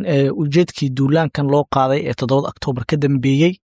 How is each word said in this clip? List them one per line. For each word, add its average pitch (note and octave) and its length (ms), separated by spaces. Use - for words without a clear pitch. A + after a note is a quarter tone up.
ee, C#3 240
ujeedkii D3+ 600
duulaankan C#3+ 600
loo D3 180
qaaday C3+ 320
ee C3+ 140
toddobada C3+ 340
Oktoobar B2 380
ka D#3+ 100
dambeeyey C#3+ 560